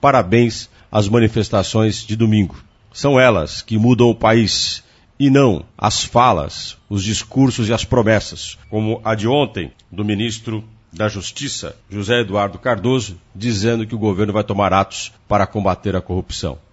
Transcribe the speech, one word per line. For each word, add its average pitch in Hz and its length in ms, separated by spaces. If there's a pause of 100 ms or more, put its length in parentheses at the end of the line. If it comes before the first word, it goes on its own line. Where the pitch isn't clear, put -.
Parabéns 117 640 (240)
às 104 160
manifestações 110 960
de 104 100
domingo. 107 420 (340)
São 143 280
elas 107 420
que - 160
mudam 120 320
o 113 60
país, 113 680 (360)
e 139 100
não 135 340 (140)
as - 260
falas, 113 720 (140)
os 101 140
discursos 113 680
e 117 40
as 113 120
promessas, 110 720 (120)
como 110 340
a 110 100
de 107 140
ontem 117 440 (200)
do 95 120
ministro 107 600 (280)
da 107 160
Justiça, 101 680 (140)
José 104 300
Eduardo 101 400
Cardoso, 113 580 (160)
dizendo 110 540
que 117 80
o - 20
governo 104 360
vai 104 100
tomar 98 300
atos - 380 (160)
para 101 200
combater 95 480
a 92 60
corrupção. 90 580 (140)